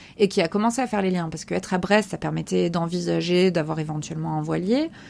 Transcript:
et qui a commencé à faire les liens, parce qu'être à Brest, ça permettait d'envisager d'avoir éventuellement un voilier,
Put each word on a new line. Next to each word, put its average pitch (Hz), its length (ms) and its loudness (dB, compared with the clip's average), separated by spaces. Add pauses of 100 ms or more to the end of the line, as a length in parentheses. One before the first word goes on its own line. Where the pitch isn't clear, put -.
(180)
et 202 100 6
qui 196 140 2
a 165 60 2
commencé 220 320 0
à 254 60 -2
faire 208 140 -2
les 190 100 2
liens, 175 180 0
parce 160 160 -8
qu'être 180 300 -4
à 185 40 0
Brest, 202 320 2
ça - 80 -6
permettait 165 520 0
d'envisager 175 800 2
d'avoir 160 280 -2
éventuellement 156 580 -4
un 151 60 -2
voilier, 185 480 0 (200)